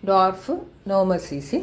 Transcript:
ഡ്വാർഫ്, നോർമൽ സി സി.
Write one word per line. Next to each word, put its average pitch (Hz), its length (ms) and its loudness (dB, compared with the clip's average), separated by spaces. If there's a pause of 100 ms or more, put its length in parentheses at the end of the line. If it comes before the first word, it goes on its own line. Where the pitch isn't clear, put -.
ഡ്വാർഫ്, 190 460 2 (360)
നോർമൽ 190 280 2 (100)
സി 143 100 -8 (100)
സി. 262 140 -2